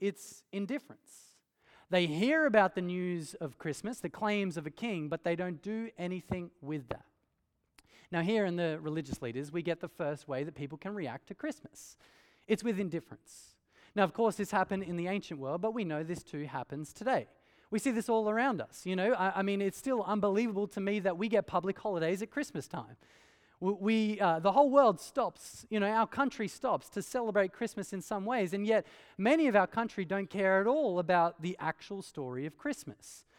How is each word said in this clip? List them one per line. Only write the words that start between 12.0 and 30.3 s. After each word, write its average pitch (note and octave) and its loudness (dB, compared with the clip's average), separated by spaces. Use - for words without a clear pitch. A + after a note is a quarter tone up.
It's G#3 2
with G#3 -2
indifference. - -10
Now, G3+ 4
of E3+ 2
course, A3 2
this G3+ -4
happened F#3+ 0
in F3 -6
the E3+ -2
ancient F#3 -4
world, D3+ -4
but A3 -2
we F#3+ -2
know D#3 -2
this D#3+ -6
too D3+ -8
happens C#3 -8
today. G#3+ 0
We G#3+ 0
see C4 0
this G#3+ -2
all A3 4
around A3+ 2
us, - -12
you F#3 -2
know. G#3 4
I, F#3+ 0
I G3+ 0
mean, G3+ 0
it's G3 -2
still B3+ -2
unbelievable G3+ 0
to G3+ -6
me G3+ 0
that F3+ 0
we G#3+ -2
get G3+ 2
public F#3+ -2
holidays F3+ 0
at A3 -8
Christmas - -6
time. A#2+ -10
We, F#3 0
we, G#3+ 2
uh, E3 4
the F#3 4
whole C#4 8
world B3 8
stops, - -6
you G#3+ 0
know, G3+ 2
our A3 4
country A#3 -2
stops - -2
to G3+ -6
celebrate G#3 0
Christmas G#3+ -6
in F#3 -6
some G3+ -4
ways, G#3+ 0
and G3+ -2
yet G#3+ 4
many C#4+ 4
of G#3 6
our F#3+ 8
country A3+ -2
don't F#3+ -2
care F#3+ 4